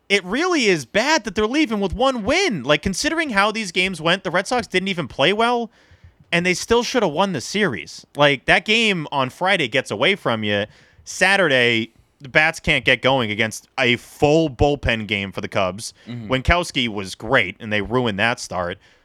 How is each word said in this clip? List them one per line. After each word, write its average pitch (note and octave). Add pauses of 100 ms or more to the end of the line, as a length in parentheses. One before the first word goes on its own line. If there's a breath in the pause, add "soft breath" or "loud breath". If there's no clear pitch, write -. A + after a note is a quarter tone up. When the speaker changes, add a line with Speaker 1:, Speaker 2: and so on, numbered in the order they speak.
Speaker 1:
it G3
really C#4+
is F3
bad D4
that G3+
they're G#3+
leaving A#3
with F#3
one A#3+
win. C4+
Like, D3+
considering D4+
how G#3
these G#3
games F#3
went, E3+
the F3
Red F#3+
Sox B3
didn't F#3
even F3
play C#3+
well, A#3 (640 soft breath)
and E3+
they F3+
still A#3
should A#3
have E3
won F#3
the C3
series. B2+ (120)
Like, C#3+
that F3
game G#3+
on C3+
Friday F3+
gets B2+
away D3
from A2+
you. G#2 (520 soft breath)
Saturday, C3 (280)
the C#3+
bats D#3
can't C#3+
get B2+
going B2+
against G#2+ (100)
a B2
full D#3
bullpen B2+
game G2
for -
the G2
Cubs. G2 (120)
Speaker 2:
Mm-hmm. A2+
Speaker 1:
Winkowski C3+
was G2
great, A2
and A2
they G#2
ruined A2+
that A#2
start. F2+ (280 soft breath)